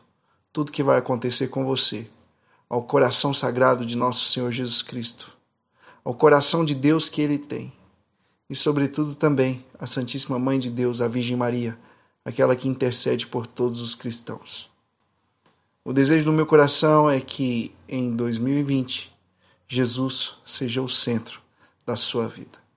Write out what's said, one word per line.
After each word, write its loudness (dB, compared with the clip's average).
tudo -6
que -4
vai 4
acontecer -2
com -6
você -2
ao -2
coração 2
sagrado 2
de -4
nosso 0
Senhor -2
Jesus -2
Cristo, -10
ao -4
coração 6
de 0
Deus 2
que -6
ele 0
tem, -12
e, -8
sobretudo, 0
também 0
à -8
Santíssima -4
Mãe 0
de -4
Deus, -2
a 2
Virgem -2
Maria, -2
aquela 2
que -4
intercede -2
por -8
todos -4
os -6
cristãos. -10
O -6
desejo 4
do 2
meu 2
coração 6
é 2
que, -4
em -4
dois -2
mil -2
e 0
vinte, -4
Jesus -2
seja -4
o -4
centro -2
da -4
sua -2
vida. -18